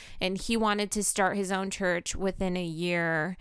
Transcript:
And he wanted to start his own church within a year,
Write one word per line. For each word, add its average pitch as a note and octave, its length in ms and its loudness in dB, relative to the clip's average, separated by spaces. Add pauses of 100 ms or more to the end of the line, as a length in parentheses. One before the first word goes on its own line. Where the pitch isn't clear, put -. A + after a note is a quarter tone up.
(200)
And F#3 180 0
he A3+ 200 0
wanted G#3 340 2
to G#3 120 0
start F#3+ 340 2
his F#3+ 120 0
own F#3+ 200 -2
church F3+ 440 0
within F#3 440 0
a F3+ 80 -2
year, E3+ 760 0